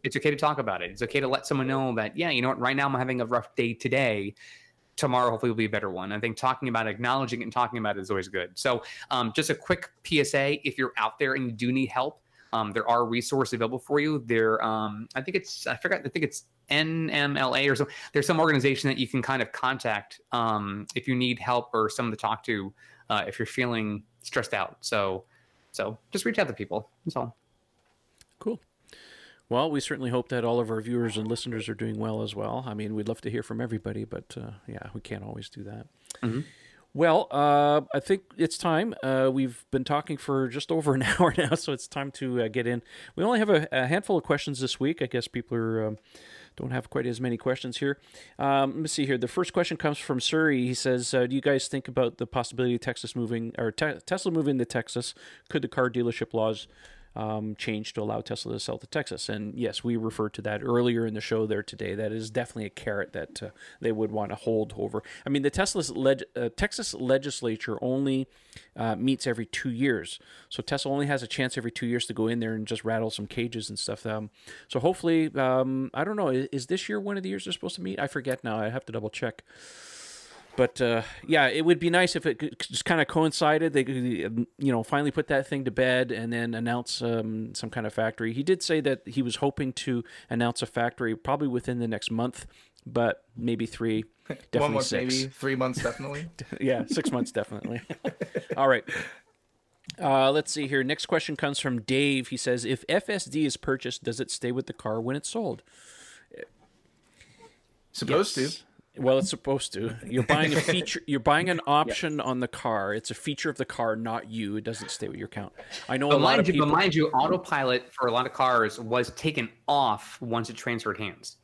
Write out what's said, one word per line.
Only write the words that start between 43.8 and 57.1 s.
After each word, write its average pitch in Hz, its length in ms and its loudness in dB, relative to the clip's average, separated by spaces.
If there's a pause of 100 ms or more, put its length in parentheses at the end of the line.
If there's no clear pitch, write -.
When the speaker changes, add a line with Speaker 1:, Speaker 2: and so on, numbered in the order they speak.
Speaker 2:
handful 185 280 2
of 147 60 2
questions 143 380 0
this 131 180 -2
week. 143 240 0
I 127 40 0
guess 120 200 -2
people - 300 -4
are, 113 280 0
um, 107 140 -4 (560)
don't 127 160 -8
have 120 180 -4
quite 131 180 -2
as 120 140 -4
many 120 160 0
questions 127 420 -2
here. 139 200 0 (400)
Um, 139 320 4
let - 60 -8
me 156 120 -4
see 147 160 0
here. 131 140 2
The 123 80 0
first 180 260 -2
question 175 240 0
comes 147 220 0
from 131 220 -2
Suri. 151 440 2
He 127 100 0
says, 123 380 0
uh, 123 140 4
"Do 127 80 -2
you 135 80 2
guys 139 240 4
think 139 220 -6
about 123 300 0
the 117 80 -2
possibility 123 500 0
of - 60 -4
Texas - 340 -6
moving, 117 420 -2
or 113 140 0
Te-, 151 340 -2
Tesla 185 240 0
moving 147 280 2
to 120 60 2
Texas? - 480 -4 (360)
Could 143 140 -2
the 123 60 -4
car 127 220 2
dealership 117 440 -2
laws, 110 340 0 (480)